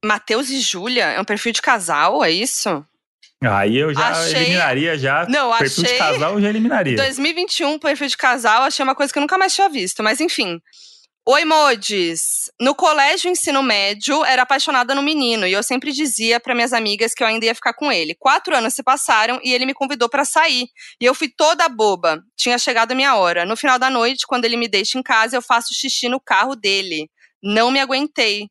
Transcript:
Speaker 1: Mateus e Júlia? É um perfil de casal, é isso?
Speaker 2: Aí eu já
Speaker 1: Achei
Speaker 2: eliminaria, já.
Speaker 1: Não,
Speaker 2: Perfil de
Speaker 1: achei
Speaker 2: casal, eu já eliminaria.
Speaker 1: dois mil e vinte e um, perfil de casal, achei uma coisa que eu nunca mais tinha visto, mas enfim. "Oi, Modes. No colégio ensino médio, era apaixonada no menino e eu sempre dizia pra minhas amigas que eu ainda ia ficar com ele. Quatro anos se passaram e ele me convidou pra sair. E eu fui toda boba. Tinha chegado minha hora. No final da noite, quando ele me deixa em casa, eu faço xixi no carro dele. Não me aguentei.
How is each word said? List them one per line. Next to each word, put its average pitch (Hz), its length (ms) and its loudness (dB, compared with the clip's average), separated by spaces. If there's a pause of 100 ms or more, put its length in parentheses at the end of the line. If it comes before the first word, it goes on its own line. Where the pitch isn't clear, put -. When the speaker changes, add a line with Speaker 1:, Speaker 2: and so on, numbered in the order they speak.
Speaker 1:
Mateus 214 460 -2
e 269 100 -4
Júlia? 220 460 -2
É 147 140 -2
um 190 60 -4
perfil 208 280 -4
de - 80 -2
casal, 190 600 2
é 170 80 2
isso? 175 540 -4 (560)
Speaker 2:
Aí 107 360 2
eu 151 160 0
já 180 160 0
Speaker 1:
Achei 165 340 0
Speaker 2:
eliminaria, 160 540 0
já. 139 300 0
Speaker 1:
Não, 254 300 0
Speaker 2:
Perfil - 260 0
de 247 80 2
Speaker 1:
achei 247 60 0
Speaker 2:
casal, 160 380 0
eu 208 60 2
já 202 80 2
eliminaria. 220 480 0
Speaker 1:
dois 269 200 -2
mil 285 140 0
e - 20 -4
vinte 349 280 -4
e 311 40 -2
um, 294 140 -2
perfil 294 280 -2
de 247 100 -4
casal, 240 460 2
achei 277 200 -2
uma 262 120 0
coisa 277 160 -2
que - 60 -4
eu 285 40 0
nunca 311 160 0
mais 381 180 2
tinha 392 140 4
visto, 220 340 -6
mas 214 180 0
enfim. 208 380 -4 (680)
"Oi, 285 160 4
Modes. 208 1040 0 (100)
No 254 140 2
colégio 311 560 2
ensino 294 320 0
médio, 214 640 0
era 254 180 4
apaixonada 269 520 0
no 277 80 -2
menino 247 420 0
e 185 80 2
eu 202 100 0
sempre 269 280 -4
dizia 240 480 0
pra 240 160 -4
minhas 240 180 0
amigas 220 400 -2
que - 80 -6
eu 233 60 2
ainda 226 180 -2
ia 226 100 2
ficar - 180 -2
com 294 180 -2
ele. 165 260 -2
Quatro 277 380 0
anos 226 180 0
se - 80 -8
passaram 247 600 2
e 254 100 0
ele 247 120 0
me 269 80 -4
convidou 269 360 -2
pra 277 160 0
sair. 269 420 0 (320)
E 240 60 0
eu 254 80 4
fui 311 140 -4
toda 330 400 0
boba. 185 560 0 (140)
Tinha 247 200 0
chegado 240 380 0
minha 262 200 2
hora. 175 300 2
No 214 120 -4
final 262 200 2
da 262 120 2
noite, 247 360 0
quando 247 200 -2
ele 233 120 0
me 233 120 -2
deixa 202 280 -2
em 262 60 -6
casa, 233 320 2
eu 247 60 0
faço 240 320 0
xixi - 340 -4
no 254 140 -2
carro 220 340 0
dele. 196 540 -4 (340)
Não 214 260 2
me 269 120 2
aguentei. 254 680 -2